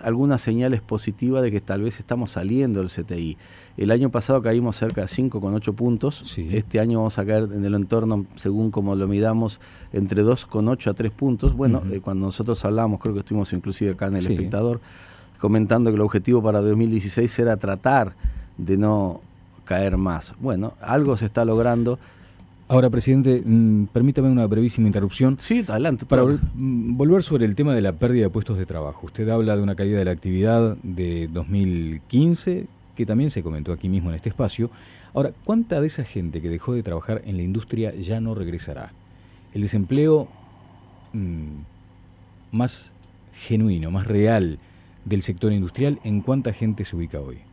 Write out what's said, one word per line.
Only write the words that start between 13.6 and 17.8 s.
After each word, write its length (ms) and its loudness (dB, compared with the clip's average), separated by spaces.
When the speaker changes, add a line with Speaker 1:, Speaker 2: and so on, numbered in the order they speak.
Speaker 1:
acá 160 -4
en 80 -2
El 80 -2
Speaker 2:
Sí. 100 0
Speaker 1:
Espectador, 460 -2
comentando 500 2
que 60 2
el 60 2
objetivo 400 2
para 200 2
dos 140 2
mil 140 2
dieciséis 480 0
era 200 2
tratar 560 2